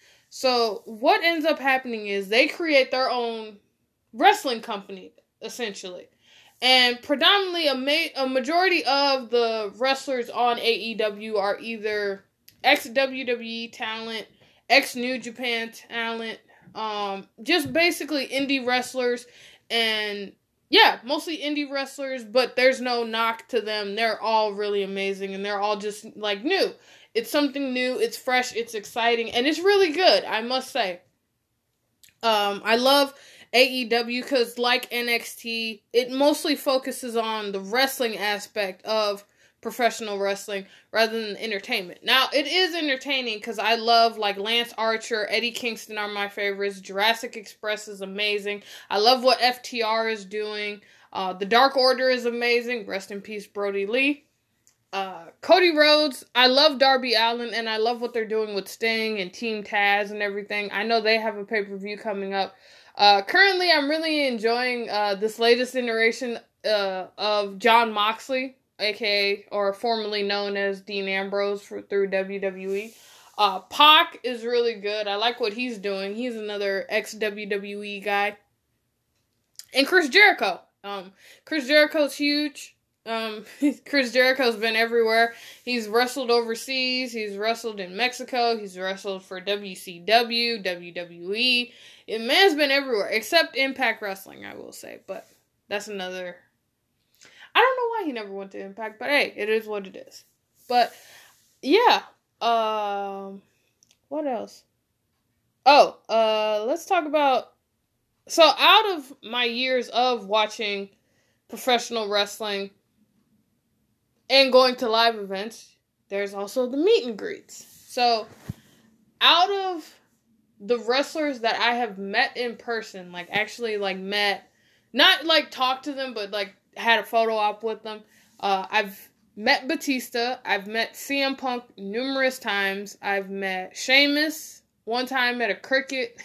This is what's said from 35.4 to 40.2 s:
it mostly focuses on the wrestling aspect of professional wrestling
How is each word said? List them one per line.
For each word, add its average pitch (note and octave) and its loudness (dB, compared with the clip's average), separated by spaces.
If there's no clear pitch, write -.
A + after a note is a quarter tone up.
it B3 2
mostly C#4+ 2
focuses C4 -2
on A3 -4
the G3 -6
wrestling A3+ -2
aspect G3 -4
of G#3 -2
professional A3 -2
wrestling G3 -4